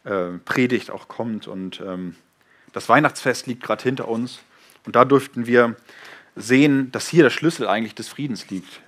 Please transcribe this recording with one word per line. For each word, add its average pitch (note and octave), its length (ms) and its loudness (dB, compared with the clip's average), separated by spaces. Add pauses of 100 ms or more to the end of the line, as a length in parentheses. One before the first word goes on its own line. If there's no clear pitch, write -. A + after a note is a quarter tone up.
äh, F#2 240 -4 (140)
Predigt B2 460 -2
auch - 180 -14
kommt. A2+ 400 -10
Und, F#2+ 380 -12
ähm, F2+ 300 -10 (560)
das - 180 -10
Weihnachtsfest C3 560 2
liegt A#2+ 160 -8
grad - 220 -4
hinter C3 240 -2
uns. A#2 320 -6 (480)
Und - 80 -2
da B2+ 100 8
dürften C3 400 2
wir A#2+ 300 4 (600)
sehen, C3 560 2
dass - 160 -8
hier E3 140 4
der B2 80 8
Schlüssel C#3 380 -2
eigentlich G#2+ 260 -2
des - 160 -12
Friedens C3+ 400 -8
liegt, F#2 380 -12